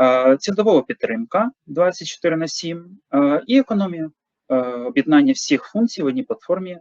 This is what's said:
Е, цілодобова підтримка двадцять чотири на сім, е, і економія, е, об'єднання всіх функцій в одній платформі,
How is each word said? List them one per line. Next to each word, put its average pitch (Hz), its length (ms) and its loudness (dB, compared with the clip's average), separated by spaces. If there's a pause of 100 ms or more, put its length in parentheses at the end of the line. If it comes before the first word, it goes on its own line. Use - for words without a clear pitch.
Е, 131 360 4
цілодобова 202 460 2
підтримка 120 680 -4 (160)
двадцять 165 420 -2
чотири 165 280 -2
на 160 120 -4
сім, 170 500 -10 (160)
е, 143 320 2
і 247 120 2
економія, 190 520 -2 (380)
е, 131 120 0
об'єднання 131 720 2
всіх - 320 -2
функцій 220 380 -2
в 143 40 -2
одній 127 160 -2
платформі, 180 580 -6